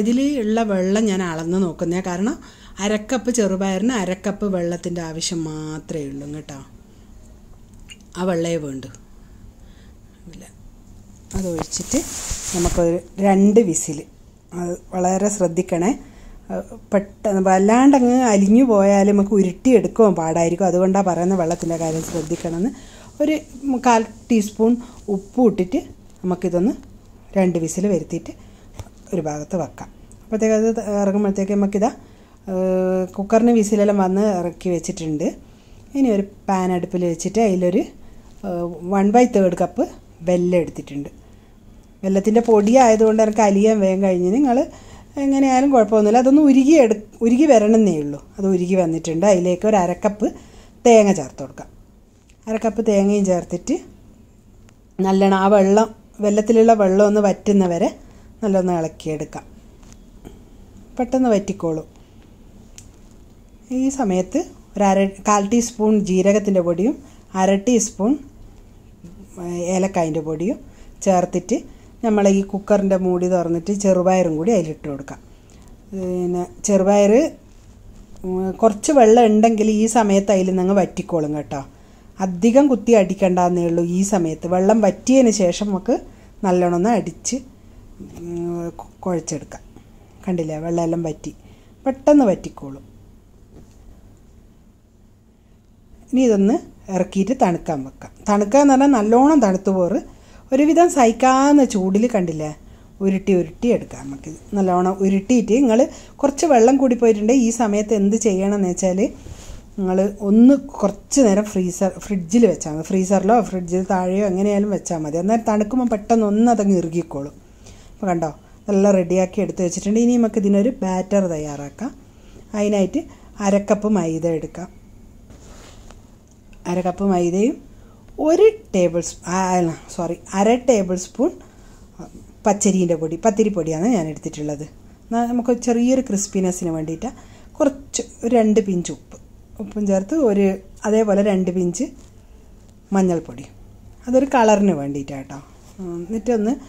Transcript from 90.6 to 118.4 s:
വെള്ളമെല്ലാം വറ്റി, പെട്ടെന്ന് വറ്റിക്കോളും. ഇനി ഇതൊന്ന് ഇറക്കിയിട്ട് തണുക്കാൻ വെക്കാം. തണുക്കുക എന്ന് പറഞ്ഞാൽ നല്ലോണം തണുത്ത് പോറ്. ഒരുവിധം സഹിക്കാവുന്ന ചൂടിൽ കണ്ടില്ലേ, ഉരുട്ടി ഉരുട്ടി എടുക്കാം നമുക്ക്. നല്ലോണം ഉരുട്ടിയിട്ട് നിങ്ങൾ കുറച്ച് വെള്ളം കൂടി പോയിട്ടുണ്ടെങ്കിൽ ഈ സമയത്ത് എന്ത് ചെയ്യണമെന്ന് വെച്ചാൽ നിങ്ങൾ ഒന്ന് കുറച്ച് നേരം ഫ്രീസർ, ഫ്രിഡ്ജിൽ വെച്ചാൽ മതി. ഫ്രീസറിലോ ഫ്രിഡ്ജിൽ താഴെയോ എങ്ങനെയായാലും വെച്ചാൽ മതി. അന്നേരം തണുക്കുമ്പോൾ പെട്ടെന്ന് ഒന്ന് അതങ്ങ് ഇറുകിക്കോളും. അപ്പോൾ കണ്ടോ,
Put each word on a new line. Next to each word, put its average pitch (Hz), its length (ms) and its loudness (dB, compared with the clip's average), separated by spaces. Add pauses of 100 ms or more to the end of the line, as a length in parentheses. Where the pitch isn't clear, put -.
വെള്ളമെല്ലാം 170 440 -4
വറ്റി, - 220 -12 (540)
പെട്ടെന്ന് 269 460 4
വറ്റിക്കോളും. 139 520 -10 (3250)
ഇനി 254 180 2
ഇതൊന്ന് 202 260 4 (400)
ഇറക്കിയിട്ട് 190 380 -2 (100)
തണുക്കാൻ 170 420 -4
വെക്കാം. - 260 -20 (160)
തണുക്കുക 208 360 2
എന്ന് 277 120 6
പറഞ്ഞാൽ 277 220 4
നല്ലോണം 247 480 4
തണുത്ത് 190 320 0
പോറ്. 185 240 -2 (520)
ഒരുവിധം 302 420 4
സഹിക്കാവുന്ന 262 680 4 (100)
ചൂടിൽ 190 300 0 (100)
കണ്ടില്ലേ, 160 360 -4 (540)
ഉരുട്ടി 190 340 0
ഉരുട്ടി 170 380 -4
എടുക്കാം - 300 -10
നമുക്ക്. 139 260 -14 (260)
നല്ലോണം 185 360 0 (120)
ഉരുട്ടിയിട്ട് 196 560 2
നിങ്ങൾ 233 180 4 (420)
കുറച്ച് 277 300 0
വെള്ളം 247 300 6
കൂടി 254 180 2
പോയിട്ടുണ്ടെങ്കിൽ 226 480 2
ഈ - 20 0 (120)
സമയത്ത് 208 380 -2
എന്ത് 202 260 2
ചെയ്യണമെന്ന് 196 460 0
വെച്ചാൽ 185 280 -2 (760)
നിങ്ങൾ 185 200 -2 (300)
ഒന്ന് 233 280 6 (260)
കുറച്ച് - 440 -2
നേരം 208 280 2
ഫ്രീസർ, 185 360 -2 (160)
ഫ്രിഡ്ജിൽ 190 460 0
വെച്ചാൽ 156 240 -8
മതി. 160 160 -8
ഫ്രീസറിലോ 190 460 2 (120)
ഫ്രിഡ്ജിൽ 180 340 -4 (100)
താഴെയോ 185 380 -2
എങ്ങനെയായാലും 202 460 0
വെച്ചാൽ 165 280 -8
മതി. 151 180 -4
അന്നേരം 220 260 -2
തണുക്കുമ്പോൾ 220 460 -2
പെട്ടെന്ന് 214 360 0
ഒന്ന് 220 240 2
അതങ്ങ് 202 260 2
ഇറുകിക്കോളും. 156 540 -8 (560)
അപ്പോൾ - 200 -8
കണ്ടോ, 165 200 -4 (380)